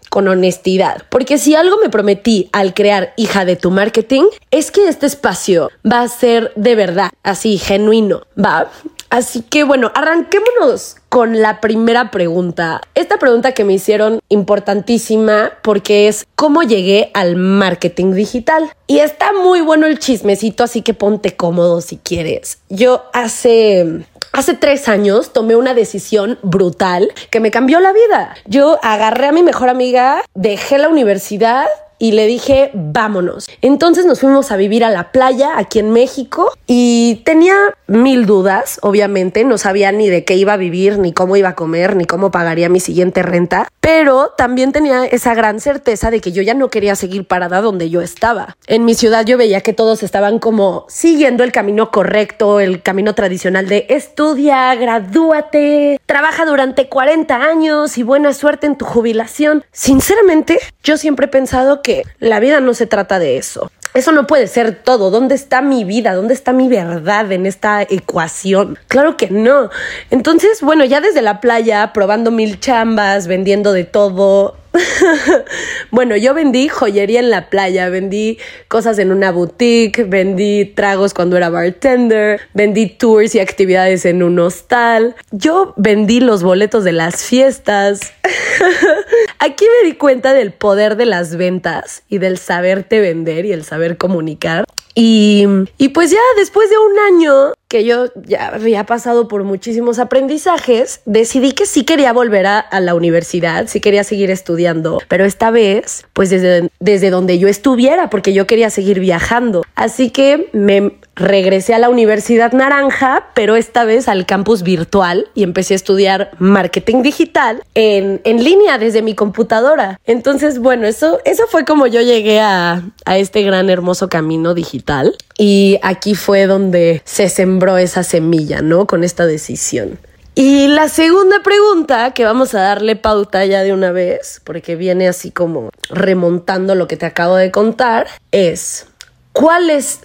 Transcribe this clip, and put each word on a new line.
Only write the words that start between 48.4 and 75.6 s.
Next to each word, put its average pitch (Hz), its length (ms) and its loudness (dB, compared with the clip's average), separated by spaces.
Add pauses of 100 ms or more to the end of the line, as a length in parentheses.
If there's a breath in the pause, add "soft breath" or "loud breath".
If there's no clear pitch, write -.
En 226 180 0
mi 226 100 4
ciudad 226 300 2
yo 247 140 2
veía 196 240 2
que 220 100 -2
todos 220 300 0
estaban 202 360 -2
como 208 500 -2
siguiendo 285 540 2
el 247 100 0
camino 214 380 -2
correcto, 208 680 0
el 185 220 -2
camino 196 320 -2
tradicional 190 520 -2
de 202 220 -2
estudia, 277 840 0
gradúate, 294 1300 0
trabaja 311 400 -2
durante 269 440 0
cuarenta 277 540 0
años 311 540 0
y 247 60 -2
buena 277 320 2
suerte 294 320 -2
en 285 100 -2
tu 233 80 -10
jubilación. 240 880 -2
Sinceramente, 330 880 2 (240)
yo 302 140 0
siempre 285 280 -2
he 277 40 -6
pensado 262 500 0
que 180 220 -2 (160)
la 220 220 0
vida 277 200 2
no 247 140 0
se 233 120 -2
trata 196 320 -2
de 135 200 0
eso. - 320 -10 (240)
Eso 262 180 2
no 285 140 2
puede 277 200 2
ser 226 280 -2 (100)
todo. 214 260 2
¿Dónde 247 240 0
está 262 280 -2
mi 269 220 -2
vida? 208 300 -2
¿Dónde 214 200 -2
está 254 180 -4
mi 262 160 2
verdad 190 640 -2
en 185 140 -2
esta 208 360 -2
ecuación? 190 1040 -4
Claro 294 300 2
que 180 140 -4
no. 226 400 2 (400 loud breath)
Entonces, 330 500 2
bueno, 302 240 2
ya 269 160 2
desde 320 220 0
la 202 180 -2
playa, 226 540 0
probando 214 360 0
mil 220 300 -2
chambas, 214 680 0
vendiendo 196 460 0
de 180 120 0
todo. 196 720 0 (180)
<laughs> 339 40 0 (1120 loud breath)